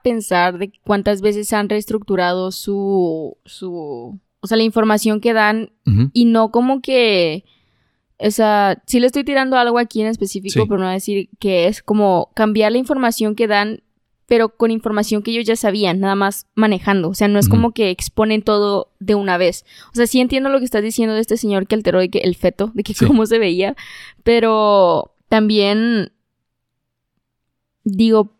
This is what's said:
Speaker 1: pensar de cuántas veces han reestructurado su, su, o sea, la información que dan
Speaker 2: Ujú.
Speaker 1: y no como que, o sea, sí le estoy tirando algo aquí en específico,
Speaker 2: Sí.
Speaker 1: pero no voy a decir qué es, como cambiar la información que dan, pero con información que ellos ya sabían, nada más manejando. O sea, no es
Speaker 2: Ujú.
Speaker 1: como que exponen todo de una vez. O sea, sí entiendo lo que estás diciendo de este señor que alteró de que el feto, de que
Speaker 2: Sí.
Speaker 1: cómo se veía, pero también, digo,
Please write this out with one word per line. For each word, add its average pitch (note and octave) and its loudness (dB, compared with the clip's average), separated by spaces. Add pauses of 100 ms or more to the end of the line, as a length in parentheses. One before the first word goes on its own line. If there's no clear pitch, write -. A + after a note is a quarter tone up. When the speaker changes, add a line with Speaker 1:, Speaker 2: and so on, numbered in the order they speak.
Speaker 1:
pensar F#3 0
de G3 -8 (120)
cuántas G3+ -2
veces G#3 -2
han G#3 -2
reestructurado F#3+ -4
su, F#3 -4
su, D#3+ -12 (220)
o G#3 -12
sea, A3+ 0
la A3+ 2
información G#3+ 0
que A#3 0
dan A3 0 (140)
Speaker 2:
Ujú. A#2 2
Speaker 1:
y A#3+ 4
no A3+ 4
como B3+ 0
que, G3+ 0 (720)
o G#3+ -2
sea, G#3 2
sí A#3+ 0
le A#3+ 4
estoy C4+ 0
tirando C4+ 0
algo A#3+ 2
aquí A#3 -2
en G#3+ -2
específico, G3+ -6 (100)
Speaker 2:
Sí. - 0
Speaker 1:
pero A3 -2
no F#3 -2
voy F#3 -2
a - -4
decir G3 -6 (100)
qué F3+ 0
es, G#3+ -6
como G3+ 0
cambiar G#3+ 2
la A#3+ 2
información A#3+ -2
que A3+ 0
dan, G#3 -2 (440)
pero A3+ 2
con A3+ 2
información G#3+ -2
que A3 -6
ellos A#3 -4
ya A3 0
sabían, G3 0
nada G3 0
más G3 -4
manejando. G3 0
O G3 -6
sea, G3+ 2
no G3+ 2
es G3+ 4
Speaker 2:
Ujú. G#3 4
Speaker 1:
como A#3 2
que G#3 0
exponen G#3+ -2
todo G#3 0
de G3 -2
una G3 -2
vez. F3+ -2 (260)
O - -12
sea, A#3+ 2
sí B3+ 2
entiendo C4 0
lo C4+ 2
que B3 -6
estás A3+ -2
diciendo A3 -2
de G#3+ -2
este A3+ -2
señor G3+ -2
que - -2
alteró G3+ 0
de F#3 2
que G3 -2
el F3+ -2
feto, F#3 -2
de - -6
que G#3+ -10
Speaker 2:
Sí. - 0
Speaker 1:
cómo A3 4
se A3+ 2
veía, G3 0 (460)
pero G#3+ 2 (140)
también, G#3+ 2 (1700)
digo, G#3+ 2